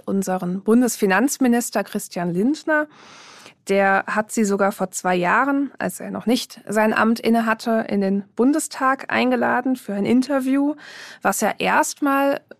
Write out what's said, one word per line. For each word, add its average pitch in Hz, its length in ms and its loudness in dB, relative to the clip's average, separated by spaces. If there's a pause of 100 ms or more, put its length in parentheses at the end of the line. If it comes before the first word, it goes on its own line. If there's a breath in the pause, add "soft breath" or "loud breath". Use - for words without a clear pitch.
unseren 185 580 -4
Bundesfinanzminister 233 1200 2
Christian 180 500 -6
Lindner. 302 540 0 (800 loud breath)
Der 196 400 2
hat 214 240 -2
sie 226 140 2
sogar 196 260 2
vor 190 180 -4
zwei 185 260 -2
Jahren, 254 640 0
als - 220 -6
er 196 100 -10
noch 190 160 -8
nicht - 400 -2
sein 214 280 0
Amt 226 260 2
innehatte, 226 720 0
in 202 120 0
den 196 220 0 (140)
Bundestag 269 760 0
eingeladen 240 640 0
für 208 180 -10
ein 202 120 -2
Interview, 262 680 2 (460 loud breath)
was - 200 -2
ja 214 160 0
erstmal 277 840 0 (200)